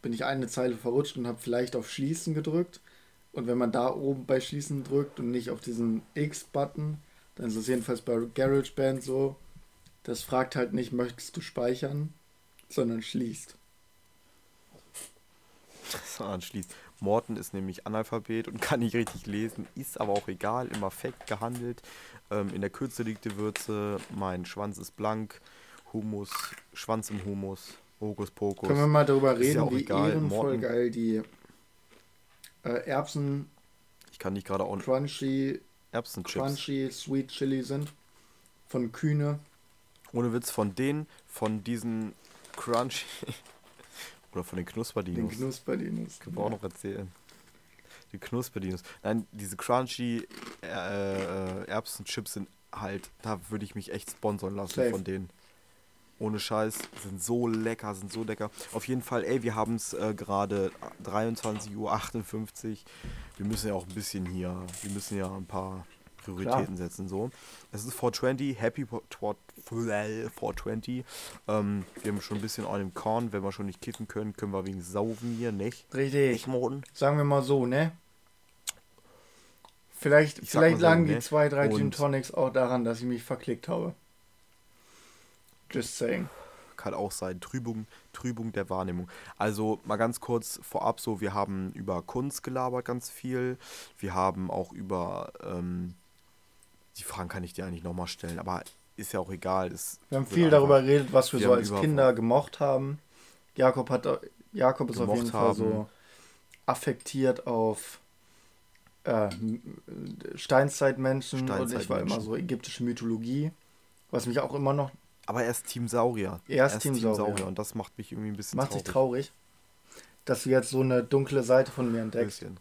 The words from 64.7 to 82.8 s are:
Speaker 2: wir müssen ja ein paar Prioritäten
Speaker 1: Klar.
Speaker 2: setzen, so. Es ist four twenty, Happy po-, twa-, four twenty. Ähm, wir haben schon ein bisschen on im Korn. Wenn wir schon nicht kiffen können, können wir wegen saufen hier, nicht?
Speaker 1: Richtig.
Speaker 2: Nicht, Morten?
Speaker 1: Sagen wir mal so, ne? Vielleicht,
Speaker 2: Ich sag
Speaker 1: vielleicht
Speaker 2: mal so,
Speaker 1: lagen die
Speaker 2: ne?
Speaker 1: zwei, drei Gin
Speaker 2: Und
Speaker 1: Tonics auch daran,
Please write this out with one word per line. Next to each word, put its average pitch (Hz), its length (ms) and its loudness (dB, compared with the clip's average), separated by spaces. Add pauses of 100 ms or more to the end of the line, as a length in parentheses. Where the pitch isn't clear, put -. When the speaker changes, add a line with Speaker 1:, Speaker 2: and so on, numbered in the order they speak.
Speaker 2:
wir 101 120 -10
müssen 101 260 -4
ja 95 120 -2
ein 95 140 -8
paar 95 420 -6 (380)
Prioritäten 101 500 0
Speaker 1:
Klar. - 20 -6
Speaker 2:
setzen, 90 300 -6
so. 101 240 -4 (400)
Es 104 140 -8
ist 127 80 -8
four - 200 0
twenty, 135 420 0
Happy 117 320 0
po-, 117 240 -8
twa-, - 260 -4 (1000)
four - 220 -4
twenty. 117 480 -6 (420)
Ähm, 104 380 2 (180)
wir 107 100 -2
haben 101 100 -2
schon 104 160 -4
ein - 20 -2
bisschen 107 240 -4
on 101 160 -2
im 92 140 -6
Korn. 110 380 -2
Wenn 98 120 -2
wir 98 80 -2
schon 101 140 -6
nicht 92 160 -8
kiffen 110 260 -8
können, 107 260 -6
können 101 180 -6
wir 95 120 -2
wegen 95 180 -6
saufen 110 560 -2
hier, 117 140 -2
nicht? 104 320 -4 (100)
Speaker 1:
Richtig. 135 380 4
Speaker 2:
Nicht, 117 160 -2
Morten? 131 340 0 (120)
Speaker 1:
Sagen 143 240 4
wir 147 60 4
mal 143 180 4
so, 131 240 4
ne? 151 260 2 (2000)
Vielleicht, 147 420 8
Speaker 2:
Ich - 100 -10
sag - 100 4
Speaker 1:
vielleicht 160 160 10
Speaker 2:
mal 165 40 0
so, 170 60 8
Speaker 1:
lagen 165 200 10
die 151 80 4
Speaker 2:
ne? 120 60 2
Speaker 1:
zwei, 151 280 4
drei 143 200 4
Gin 107 180 4
Speaker 2:
Und 135 80 0
Speaker 1:
Tonics 139 380 0
auch 131 180 2
daran, 127 340 4